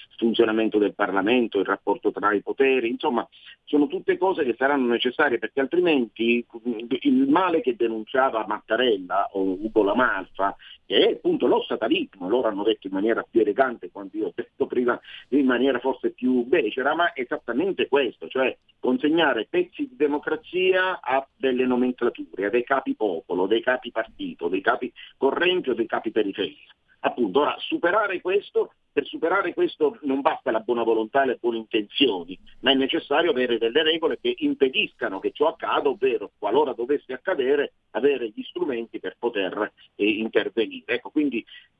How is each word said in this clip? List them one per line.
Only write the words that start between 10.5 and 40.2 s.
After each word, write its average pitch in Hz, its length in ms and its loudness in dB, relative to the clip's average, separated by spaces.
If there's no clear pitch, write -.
che 98 100 -2
è 180 180 6
appunto 156 340 0
lo 220 140 4
statalismo, 113 680 -4
loro 117 200 2
hanno 101 140 -4
detto 107 240 0
in 95 80 -8
maniera 107 340 0
più 113 120 2
elegante, 104 500 2
quando 98 260 -14
io 107 120 -2
ho - 60 -6
detto 123 320 -6
prima 123 320 0
in 139 140 4
maniera 127 360 2
forse 131 320 -2
più 127 320 0
becera, 131 500 0
ma 170 180 0
è - 100 -8
esattamente 123 680 -4
questo, 131 400 0
cioè 131 280 -2
consegnare 131 720 2
pezzi 170 380 -2
di 127 80 -20
democrazia 170 1040 0
a 135 240 0
delle 127 300 0
nomenclature, 123 800 0
a - 20 -2
dei 120 160 2
capi 135 300 0
popolo, 92 520 -2
dei 113 140 2
capi 127 300 -2
partito, 95 580 -6
dei 92 120 -2
capi 123 300 -2
correnti 156 540 0
o 113 40 -2
dei 110 120 -2
capi 117 260 -4
periferia. 98 600 -4
Appunto, 123 400 0
ora, 135 180 2
superare 185 640 -2
questo, 196 520 -2
per - 160 -2
superare 170 480 -2
questo 165 480 0
non 135 180 -2
basta 147 300 0
la 113 80 0
buona 120 240 -2
volontà 110 400 0
e 135 40 0
le 120 140 -2
buone 117 180 -2
intenzioni, 104 800 -2
ma 131 120 2
è - 20 2
necessario 143 560 0
avere 123 260 0
delle 117 280 0
regole 156 360 0
che 120 160 -2
impediscano 135 840 -2
che 101 100 -4
ciò 147 160 0
accada, 143 420 -2
ovvero, 117 480 -2
qualora 127 360 0
dovesse 123 400 -4
accadere, 139 600 -2
avere 120 440 0
gli 131 80 -10
strumenti 120 560 -6
per - 180 -10
poter, 101 560 -4
eh, 101 100 -2
intervenire. 104 880 -2